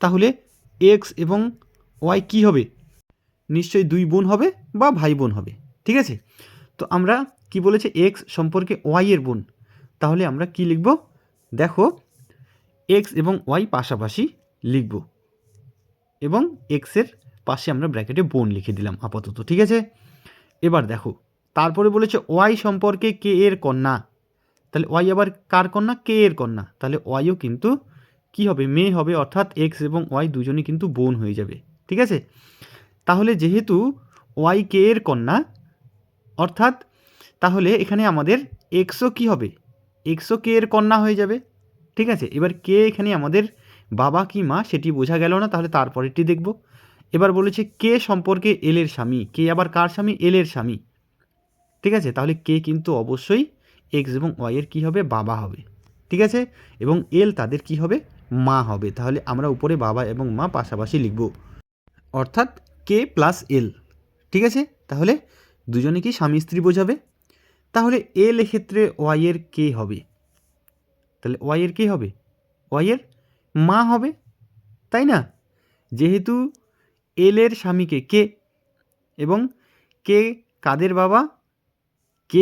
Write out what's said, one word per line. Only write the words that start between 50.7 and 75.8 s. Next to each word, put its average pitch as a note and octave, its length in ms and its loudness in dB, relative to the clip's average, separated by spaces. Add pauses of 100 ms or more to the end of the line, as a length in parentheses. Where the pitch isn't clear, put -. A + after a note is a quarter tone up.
ঠিক G3+ 100 2
আছে? E3+ 180 0
তাহলে C3+ 220 -2 (100)
কে D#3+ 160 0
কিন্তু D#3 360 -4
অবশ্যই C3 480 0 (500)
এক্স C#3 220 -2
এবং D#3 200 -2
ওয়াই A#2+ 220 -4
এর D3 100 -4
কী D#3 140 -8
হবে? D#3+ 260 -2
বাবা A2 300 -2
হবে, G2 220 -10 (520)
ঠিক F3+ 100 2
আছে? G#3+ 180 2 (420)
এবং C#3+ 140 2 (160)
এল G3+ 220 4
তাদের C3+ 300 -4
কি D#3 140 -6
হবে? E3+ 200 -2 (460)
মা C3 200 2
হবে। G#2 280 -4
তাহলে B2+ 340 -4
আমরা C3 240 -4
উপরে D3 280 -2
বাবা A#2 280 -2
এবং A#2 260 -6
মা B2 160 -2
পাশাপাশি A2 520 -6
লিখব, A2 220 -2 (920)
অর্থাৎ C3+ 360 -2 (380)
কে G3+ 100 2 (120)
প্লাস E3 280 0 (120)
এল, B2+ 180 0 (640)
ঠিক F#3+ 120 2
আছে? A#3+ 160 0 (260)
তাহলে E3 260 0 (540)
দুজনে C3 340 0
কি A#3+ 100 -4
স্বামী D3+ 280 -2
স্ত্রী E3 220 -4
বোঝাবে। F#3+ 340 2 (800)
তাহলে A#3+ 220 2 (180)
এল A3 240 4
এক্ষেত্রে G#3 420 -2 (160)
ওয়াই D#3 280 0
এর E3+ 120 0 (140)
কে D#3 220 -2
হবে? G#2+ 240 -6 (1300)
তাহলে B2 180 -4
ওয়াই D3+ 220 -2
এর F3+ 100 -2
কে A3 160 0
হবে? B2+ 200 -4 (640)
ওয়াই D#3 180 0
এর B3+ 100 0 (560)
মা E3+ 280 4
হবে, A#3+ 260 0 (800)
তাই B3 160 0
না? B3 140 4 (720)